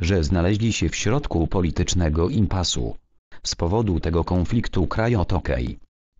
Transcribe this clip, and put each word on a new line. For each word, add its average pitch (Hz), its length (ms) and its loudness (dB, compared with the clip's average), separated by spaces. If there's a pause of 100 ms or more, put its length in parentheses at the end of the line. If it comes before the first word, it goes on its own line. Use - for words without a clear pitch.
że 87 220 2
znaleźli 98 500 2
się 85 160 0
w - 60 -4
środku 104 520 0
politycznego 85 840 0
impasu. 85 680 0 (480)
Z - 120 -6
powodu 92 440 0
tego 82 240 0
konfliktu 90 640 0
kraj 117 280 0
od 90 180 0
okej. 62 460 -2 (400)